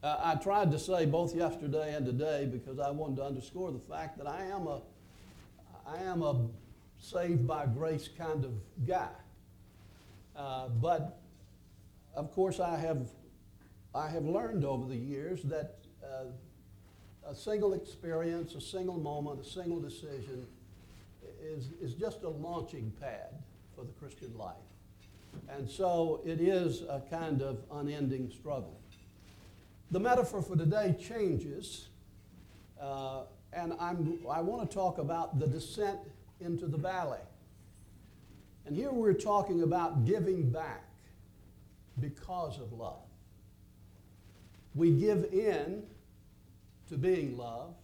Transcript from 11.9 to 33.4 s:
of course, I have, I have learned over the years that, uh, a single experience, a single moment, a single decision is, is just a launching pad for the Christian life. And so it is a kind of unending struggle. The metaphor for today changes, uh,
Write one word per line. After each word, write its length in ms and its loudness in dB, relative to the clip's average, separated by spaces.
of 180 -4
course, 260 2
I 160 2
have, 320 0
I 140 -2
have 160 -2
learned 400 2
over 200 0
the 120 -4
years 460 -4
that, 340 -2
uh, 220 -8
a 80 -8
single 400 2
experience, 840 -2
a 40 -8
single 380 -4
moment, 420 -4
a 100 -12
single 300 -4
decision 680 -8
is, 280 -8
is 120 -6
just 300 -6
a 60 -4
launching 680 -6
pad 300 -8
for 120 -14
the 80 -12
Christian 440 -14
life. 180 -8
And 220 -6
so 560 2
it 160 0
is 400 4
a 280 -4
kind 320 0
of 180 -2
unending 580 -2
struggle. 480 -6
The 60 2
metaphor 420 4
for 140 0
today 440 4
changes, 880 -2
uh, 440 -6